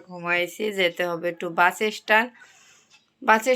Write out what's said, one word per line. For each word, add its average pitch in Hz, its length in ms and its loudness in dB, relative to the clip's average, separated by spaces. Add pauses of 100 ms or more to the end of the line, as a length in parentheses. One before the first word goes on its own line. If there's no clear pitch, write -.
ঘুমাইছি। 175 560 -4 (140)
যেতে 175 320 0
হবে 170 220 -6
একটু 170 140 -8 (120)
বাস 180 200 4 (200)
স্ট্যান্ড, 220 300 2 (1000)
বাস 220 160 4 (120)